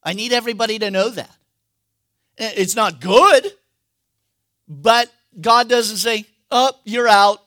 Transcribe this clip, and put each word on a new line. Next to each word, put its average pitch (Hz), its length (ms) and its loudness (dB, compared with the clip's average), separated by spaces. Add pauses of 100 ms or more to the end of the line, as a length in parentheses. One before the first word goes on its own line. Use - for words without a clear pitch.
I 160 80 -6
need 220 200 -6
everybody 226 460 -4
to 208 140 -6
know 196 160 -2
that. 185 280 -12 (1000)
It's 208 380 -6
not 180 240 -4
good, 285 500 4 (1160)
but 226 420 0 (300)
God 233 280 2
doesn't 226 280 -2
say, 214 300 -4 (240)
"Oh, 262 200 2 (140)
you're 240 240 -2
out." 208 380 4